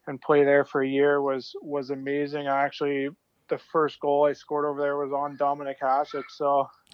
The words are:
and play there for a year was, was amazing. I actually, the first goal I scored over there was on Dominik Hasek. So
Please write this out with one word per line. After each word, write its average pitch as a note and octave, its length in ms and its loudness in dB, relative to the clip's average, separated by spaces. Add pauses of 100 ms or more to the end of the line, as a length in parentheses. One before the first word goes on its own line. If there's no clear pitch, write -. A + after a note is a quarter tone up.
and C#3 160 -10
play D3 220 4
there C#3+ 200 6
for C#3 200 -2
a C3+ 40 0
year C#3+ 360 4
was, C3+ 360 -4
was C#3+ 300 -8
amazing. C#3+ 580 -4
I C#3 160 2
actually, C#3+ 460 -2 (380)
the D3 100 -2
first - 420 -2
goal C#3+ 280 2
I C#3 60 0
scored D3 340 -4
over C#3+ 120 -4
there C#3+ 180 0
was C#3 140 -4
on C#3+ 240 -4
Dominik C#3+ 460 -2
Hasek. C#3 480 -2
So C#3+ 400 0 (240)